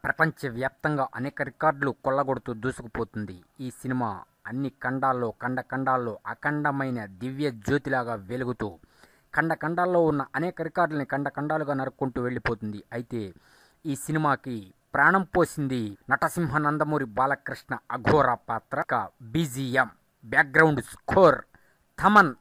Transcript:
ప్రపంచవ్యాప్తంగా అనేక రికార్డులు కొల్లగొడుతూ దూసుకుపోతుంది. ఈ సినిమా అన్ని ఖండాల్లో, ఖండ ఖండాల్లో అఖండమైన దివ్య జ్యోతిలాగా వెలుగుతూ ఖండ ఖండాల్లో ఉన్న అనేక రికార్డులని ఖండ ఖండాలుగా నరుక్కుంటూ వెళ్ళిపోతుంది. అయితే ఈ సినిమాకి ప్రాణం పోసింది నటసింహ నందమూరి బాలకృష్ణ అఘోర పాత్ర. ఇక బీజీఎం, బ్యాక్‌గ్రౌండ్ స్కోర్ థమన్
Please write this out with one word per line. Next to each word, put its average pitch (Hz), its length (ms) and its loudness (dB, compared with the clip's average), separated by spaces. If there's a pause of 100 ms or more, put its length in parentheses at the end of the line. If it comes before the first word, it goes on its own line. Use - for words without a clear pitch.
ప్రపంచవ్యాప్తంగా 135 1080 -2
అనేక 131 280 -6
రికార్డులు 139 480 0
కొల్లగొడుతూ 135 600 -2
దూసుకుపోతుంది. 110 920 -6 (180)
ఈ 127 100 -8
సినిమా 123 500 -4 (260)
అన్ని 131 220 -4
ఖండాల్లో, 127 720 -2
ఖండ 127 180 -2
ఖండాల్లో 127 640 -2
అఖండమైన 139 800 -2
దివ్య 131 460 -6
జ్యోతిలాగా 123 640 -2
వెలుగుతూ 110 640 -6 (580)
ఖండ 160 180 4
ఖండాల్లో 170 500 2
ఉన్న 147 200 2 (120)
అనేక 165 260 -4
రికార్డులని 151 420 0
ఖండ 139 240 -2
ఖండాలుగా 147 460 -2
నరుక్కుంటూ 131 480 -4
వెళ్ళిపోతుంది. 110 720 -4
అయితే 120 420 -8 (520)
ఈ 139 100 -2
సినిమాకి 135 800 -2 (200)
ప్రాణం 170 280 6
పోసింది 131 760 -2 (120)
నటసింహ 151 480 0
నందమూరి 147 460 0
బాలకృష్ణ 131 720 -2 (160)
అఘోర 127 420 2
పాత్ర. 120 460 -6
ఇక 113 280 -2 (140)
బీజీఎం, 131 680 -2 (340)
బ్యాక్‌గ్రౌండ్ 143 600 4
స్కోర్ - 560 4 (600)
థమన్ 180 400 6